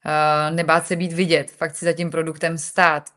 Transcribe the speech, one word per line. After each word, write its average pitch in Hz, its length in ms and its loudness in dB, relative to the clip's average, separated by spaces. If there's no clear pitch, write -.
Eh, 151 460 0
nebát 165 360 2
se 180 80 -2
být 170 180 -4
vidět, 165 380 2
fakt 156 240 -8
si 170 100 -10
za 170 80 2
tím 170 180 -4
produktem 160 460 -4
stát 156 600 0